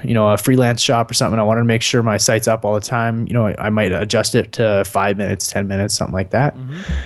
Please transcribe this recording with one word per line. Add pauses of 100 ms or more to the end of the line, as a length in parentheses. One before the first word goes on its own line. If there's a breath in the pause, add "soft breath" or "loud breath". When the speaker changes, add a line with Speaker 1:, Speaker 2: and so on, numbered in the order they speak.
Speaker 1:
you
know,
a
freelance
shop
or
something,
I
wanted
to
make
sure
my
site's
up
all
the
time,
you
know,
I,
I
might
adjust
it
to
five
minutes,
ten
minutes,
something
like
that.
Speaker 2:
Mm-hmm. (240 loud breath)